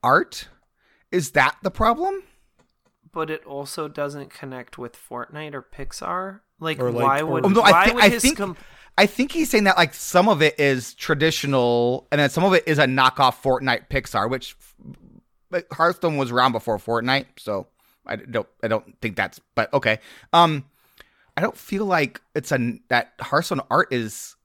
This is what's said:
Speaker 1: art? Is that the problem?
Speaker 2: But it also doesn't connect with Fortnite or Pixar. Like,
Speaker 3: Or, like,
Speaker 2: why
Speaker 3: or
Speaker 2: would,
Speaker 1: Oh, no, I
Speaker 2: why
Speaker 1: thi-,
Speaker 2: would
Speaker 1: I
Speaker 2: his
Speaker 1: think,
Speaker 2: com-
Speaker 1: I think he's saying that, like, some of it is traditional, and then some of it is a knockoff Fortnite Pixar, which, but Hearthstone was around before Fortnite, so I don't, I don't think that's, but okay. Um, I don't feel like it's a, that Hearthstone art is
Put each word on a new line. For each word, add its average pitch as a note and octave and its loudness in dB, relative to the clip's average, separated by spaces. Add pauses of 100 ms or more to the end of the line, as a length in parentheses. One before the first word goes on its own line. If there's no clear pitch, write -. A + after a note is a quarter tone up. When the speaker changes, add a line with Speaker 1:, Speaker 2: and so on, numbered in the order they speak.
Speaker 1:
art? C#3+ 0 (600)
Is E3+ -2
that C#3 2
the F#3+ -2
problem? F#4 -2 (880)
Speaker 2:
But D#3+ -6
it D#3 -8
also C#3+ -10
doesn't C#3+ -10
connect C3 -16
with A#2+ -12
Fortnite D3 -14
or C3+ -12
Pixar. F3+ -10 (200)
Like, D#3+ -4
Speaker 3:
Or, B2 -2
like, A#2+ -2
Speaker 2:
why C#3 2
Speaker 3:
or D#3+ -4
Speaker 2:
would, D#3+ -2
Speaker 1:
Oh, - 6
no, G#3 4
I - 8
Speaker 2:
why F3 6
Speaker 1:
thi-, A#3 4
Speaker 2:
would A#3+ 4
Speaker 1:
I G3+ 8
Speaker 2:
his A#3 -2
Speaker 1:
think, C#4 2
Speaker 2:
com- F#3+ -6 (420)
Speaker 1:
I G3+ 6
think B3+ -2
he's D#4 -2
saying G#3+ 2
that, F#3+ 4
like, E3+ 2
some F3+ 2
of D#3+ 2
it D3+ 2
is C3+ 0
traditional, C3 0
and D3 2
then C#3+ 2
some E3 0
of G3 4
it E3+ 4
is D3+ 0
a D3 6
knockoff C3 2
Fortnite C3+ 0
Pixar, A#2 -4
which, B2+ -8 (960)
but F3 -4
Hearthstone E3 0
was C3 -2
around B2+ 2
before A2 -4
Fortnite, A#2+ -2 (120)
so G2+ -6 (380)
I - -6
don't, A#2 -6 (160)
I A2+ -4
don't - -6
think G#2+ -6
that's, - -4 (140)
but A2 -2
okay. A#2 0 (320)
Um, D#3+ 4 (720)
I - -4
don't G3 -4
feel G3 -6
like E3+ -2 (140)
it's D3+ -6
a, A#2+ -2 (100)
that A#2+ 0
Hearthstone D#3 -2 (100)
art D3+ 0
is A2+ -8 (100)